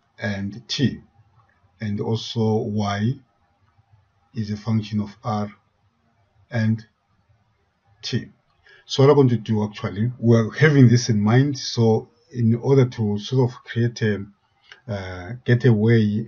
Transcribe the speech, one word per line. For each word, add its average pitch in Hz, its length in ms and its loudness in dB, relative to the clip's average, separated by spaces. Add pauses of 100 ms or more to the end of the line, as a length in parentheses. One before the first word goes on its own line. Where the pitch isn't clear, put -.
(200)
and 101 480 -6
t, 104 320 -2 (800)
and 104 220 -6
also 113 560 -4
y 104 560 -4 (1200)
is 107 180 -8
a 104 60 -6
function 107 420 -2
of 104 240 -8
r 104 300 -6 (960)
and 113 360 -2 (1160)
t. - 240 -6 (600)
So - 180 0
what 139 60 6
I'm 147 60 6
going 135 140 6
to 117 80 0
do 107 260 -4
actually, 104 560 -6
we're 113 320 2
having 139 380 6
this 120 180 2
in 104 140 0
mind, 131 360 2
so 113 520 0 (200)
in 117 260 0
order 131 300 2
to 104 340 -4
sort 127 300 -2
of 123 140 -18
create 117 380 -4
a, 101 240 -2 (600)
uh, 92 460 -10 (120)
get 120 180 2
a 127 80 6
way, 110 560 2